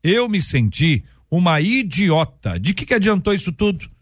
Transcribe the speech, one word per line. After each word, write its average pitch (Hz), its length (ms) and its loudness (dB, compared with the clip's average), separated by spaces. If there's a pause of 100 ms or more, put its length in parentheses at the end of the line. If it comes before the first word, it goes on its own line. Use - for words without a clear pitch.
Eu 226 260 2
me 208 120 0
senti 131 640 0 (260)
uma 165 300 2
idiota. 165 960 0
De 135 160 -2
que - 100 -8
que - 100 -2
adiantou 208 380 2
isso 180 200 -4
tudo? 202 360 -2 (140)